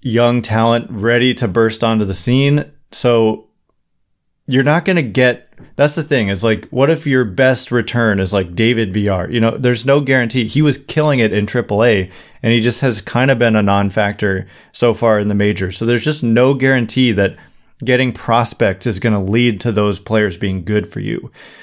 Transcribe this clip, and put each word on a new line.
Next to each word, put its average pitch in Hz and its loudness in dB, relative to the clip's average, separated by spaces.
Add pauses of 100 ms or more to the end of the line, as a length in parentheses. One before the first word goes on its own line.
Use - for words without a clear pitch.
young 120 0
talent 113 0
ready 120 0
to 120 -4
burst 110 0
onto 113 0
the 95 -4
scene. 139 0 (220)
So 113 0 (1000)
you're 131 2
not 156 0
gonna 180 0
get, 123 0 (280)
that's 147 2
the 160 -4
thing, 123 0
is, 98 -2
like, 110 0
what 135 2
if 156 -2
your 127 2
best 127 0
return 117 0
is, 95 -2
like, 90 -2
David 113 0
Villar? 98 -2
You 117 -2
know, 113 0
there's 123 -2
no 143 4
guarantee. 127 0
He 147 0
was 143 0
killing 151 0
it 110 2
in 104 0
triple 110 -2
A, 101 2 (320)
and 117 0
he 120 2
just 117 0
has 123 0
kind 131 -2
of 123 2
been 113 2
a 104 2
non-factor 101 0 (260)
so 120 2
far 110 2
in 104 -2
the 104 -2
majors. 98 -2
So 117 -2
there's 120 0
just 151 -2
no 123 2
guarantee 127 0
that 98 0 (480)
getting 127 0
prospects 113 -2
is 98 -4
gonna 107 0
lead 110 0
to 120 -2
those 101 -2
players 104 -2
being 95 -4
good 104 -2
for - -12
you. 107 -8 (320)